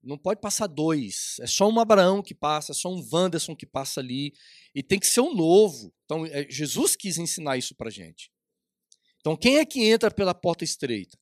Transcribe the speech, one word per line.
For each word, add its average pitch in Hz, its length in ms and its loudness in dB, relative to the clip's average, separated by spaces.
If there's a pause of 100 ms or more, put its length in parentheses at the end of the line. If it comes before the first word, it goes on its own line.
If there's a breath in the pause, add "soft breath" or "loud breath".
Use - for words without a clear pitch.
Não 135 140 -12
pode 202 240 -2
passar 208 280 -4
dois. 147 720 -4
É - 80 -10
só 196 200 4
um 226 120 2
Abraão 202 420 6
que - 120 -16
passa, 151 360 -4
é 143 40 -12
só - 140 -6
um 180 240 -8
Wanderson 170 440 0
que - 100 -18
passa - 320 -8
ali. 135 340 -6 (400 soft breath)
E 143 80 -6
tem 190 200 0
que - 60 -2
ser - 140 4
um 302 140 0
novo. 165 580 4 (120)
Então, 160 200 -6
é, 143 240 -6
Jesus 147 460 -2
quis 170 240 -6
ensinar 160 380 -4
isso - 180 -8
pra 113 160 -12
gente. 87 400 -20 (880)
Então, 156 180 -2
quem 262 220 4
é 311 80 2
que 269 160 -4
entra 220 260 4
pela 190 240 0
porta 170 300 -4
estreita? 120 600 -8